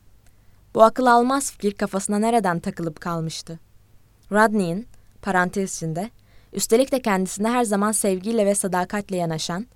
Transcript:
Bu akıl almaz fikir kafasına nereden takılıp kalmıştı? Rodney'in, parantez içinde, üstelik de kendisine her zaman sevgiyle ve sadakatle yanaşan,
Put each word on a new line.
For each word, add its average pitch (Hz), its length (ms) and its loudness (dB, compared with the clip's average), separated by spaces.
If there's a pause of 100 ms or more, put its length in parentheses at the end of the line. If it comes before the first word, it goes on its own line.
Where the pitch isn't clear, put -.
(760)
Bu 220 80 6
akıl 226 240 4
almaz 247 440 2
fikir 202 220 -4
kafasına 202 460 -4
nereden 208 400 0
takılıp 170 420 -8
kalmıştı? 165 580 -8 (720)
Rodney'in, 190 540 2 (360)
parantez 185 520 -2
içinde, 170 360 -6 (420)
üstelik 233 400 2
de 254 100 2
kendisine 196 460 0
her 247 160 2
zaman 208 280 0
sevgiyle 202 540 0
ve 202 80 4
sadakatle 190 600 -4
yanaşan, 170 600 -4